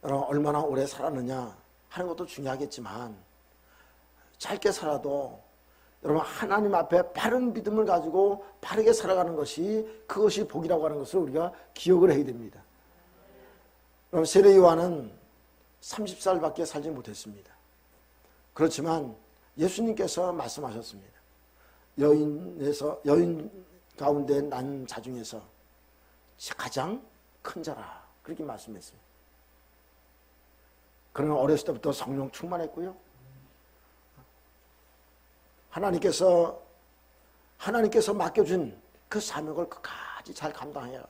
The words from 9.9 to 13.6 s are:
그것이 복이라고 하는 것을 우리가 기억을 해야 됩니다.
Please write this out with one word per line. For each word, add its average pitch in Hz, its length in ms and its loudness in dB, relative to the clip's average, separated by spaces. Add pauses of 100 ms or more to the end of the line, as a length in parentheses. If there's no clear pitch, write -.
그것이 208 400 2
복이라고 165 380 -2
하는 151 160 -2
것을 139 200 -2
우리가 160 340 -2 (200)
기억을 180 380 8
해야 143 140 4
됩니다. 117 360 -12 (1500)